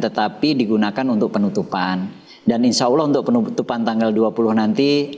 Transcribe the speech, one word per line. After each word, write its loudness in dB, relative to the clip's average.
tetapi 0
digunakan 0
untuk 0
penutupan. -2
Dan 2
insya 2
Allah 2
untuk 2
penutupan -2
tanggal 0
dua 2
puluh 0
nanti 0